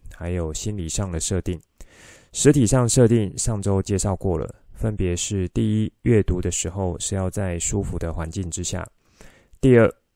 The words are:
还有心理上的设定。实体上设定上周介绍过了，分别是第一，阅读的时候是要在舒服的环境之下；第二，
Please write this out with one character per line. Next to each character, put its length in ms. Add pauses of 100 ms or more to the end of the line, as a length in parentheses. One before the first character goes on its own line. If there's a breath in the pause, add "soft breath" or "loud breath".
(140)
还 160
有 240
心 200
理 140
上 240
的 80
设 220
定。 180 (720 loud breath)
实 220
体 120
上 220
设 180
定 300
上 240
周 220
介 160
绍 180
过 220
了， 160 (180)
分 240
别 180
是 340
第 340
一， 100 (120)
阅 180
读 180
的 100
时 200
候 280
是 160
要 140
在 300
舒 240
服 160
的 160
环 160
境 200
之 140
下； 180 (800 soft breath)
第 160
二， 180 (220)